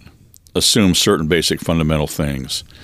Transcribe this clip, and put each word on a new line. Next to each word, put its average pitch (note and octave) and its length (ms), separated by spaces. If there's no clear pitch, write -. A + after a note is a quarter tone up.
assume G2+ 380
certain E2 340
basic D#2+ 320
fundamental D#2 480
things, C#2 560